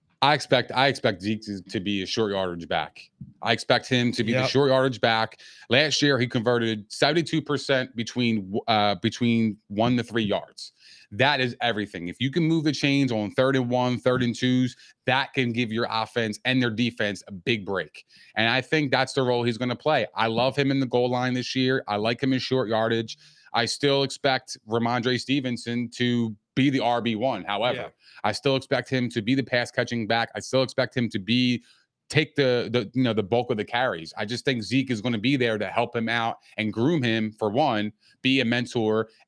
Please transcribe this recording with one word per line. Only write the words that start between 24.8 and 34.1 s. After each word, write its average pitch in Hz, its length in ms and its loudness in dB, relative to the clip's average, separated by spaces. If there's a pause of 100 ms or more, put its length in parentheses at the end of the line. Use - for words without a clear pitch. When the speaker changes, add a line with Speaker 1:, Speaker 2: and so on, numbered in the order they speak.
Speaker 1:
Stevenson 120 760 -4
to 120 400 0 (200)
be 135 140 4
the 131 120 0
R 120 200 0
B 113 140 -2
one. 107 300 -4
However, 113 320 0
Speaker 2:
Yeah. 113 100 -8 (380)
Speaker 1:
I 107 80 2
still 135 240 0
expect 127 320 -4
him 127 200 0
to 120 120 -4
be 113 120 0
the 135 100 0
pass 120 280 -2
catching 117 360 -4
back. 117 280 0
I 104 60 -8
still 131 220 0
expect 123 340 -4
him 120 120 2
to 107 100 -4
be, 120 440 0 (460)
take - 260 0
the, 123 360 2
the, 110 220 0
you 131 100 2
know, 117 100 2
the 107 100 0
bulk 117 280 0
of 110 60 -2
the 104 80 -2
carries. 107 520 -2